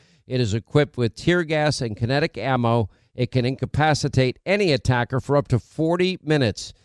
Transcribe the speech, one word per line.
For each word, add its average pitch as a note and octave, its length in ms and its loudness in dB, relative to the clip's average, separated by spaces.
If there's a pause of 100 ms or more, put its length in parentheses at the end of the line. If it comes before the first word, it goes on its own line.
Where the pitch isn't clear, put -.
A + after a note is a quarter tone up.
(260)
It B2+ 160 -2
is G#2 100 -2
equipped C3 460 0
with A#2+ 160 0
tear F3 280 0
gas D3+ 380 -2
and A2+ 160 -6
kinetic C#3 400 -2
ammo. A#2 540 0 (240)
It B2 160 -2
can B2 160 0
incapacitate C3+ 1000 0
any F#3+ 280 2
attacker B2 480 0
for C#3+ 180 0
up C#3 100 -2
to B2 100 2
forty F3 640 -2
minutes. C#3+ 520 0 (100)